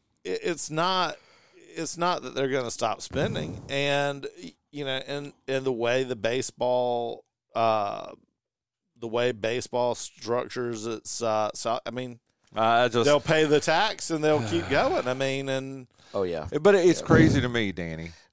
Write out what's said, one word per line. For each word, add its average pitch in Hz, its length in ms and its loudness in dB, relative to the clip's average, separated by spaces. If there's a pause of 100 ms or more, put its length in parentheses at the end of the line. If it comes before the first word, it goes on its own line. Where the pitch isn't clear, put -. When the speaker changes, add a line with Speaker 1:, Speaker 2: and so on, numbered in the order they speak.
(240)
Speaker 1:
it, 185 180 -4
it's 160 280 -6
not, 170 460 0 (600)
it's 165 220 -6
not 170 240 0
that 127 120 -10
they're 131 140 0
gonna 127 220 -2
stop 110 320 -2
spending. - 680 -4
And, 143 580 -2 (160)
y-, - 120 -16 (160)
you 143 140 -10
know, 135 220 -4
and, 143 260 -8 (140)
and 135 180 -2
the 131 80 2
way 120 320 2
the 123 120 -4
baseball, 120 1080 -2 (300)
uh, 107 580 0 (840)
the 117 100 -8
way 120 240 2
baseball 120 640 -2
structures 120 920 -6
its, - 360 -8
uh, 107 320 0
so, 117 300 -4
I 117 60 -8
mean, 123 280 -10 (380)
Speaker 2:
I 117 320 4
just 117 160 2
Speaker 1:
they'll 147 160 6
pay 156 260 4
the 147 120 6
tax 175 520 0
and 156 120 -2
they'll 151 260 4
keep 170 200 -2
Speaker 2:
<sighs> - 20 -8
Speaker 1:
going. 165 380 2
I 127 60 0
mean, 135 340 -2
and 135 380 -6 (280)
Speaker 3:
Oh, 101 80 0
yeah. 85 240 -2 (140)
Speaker 2:
But 196 160 6
it's 175 240 6
Speaker 3:
Yeah. - 60 -8
Speaker 2:
crazy 160 340 6
to 123 80 0
me, 113 240 0
Danny 82 400 -8 (200)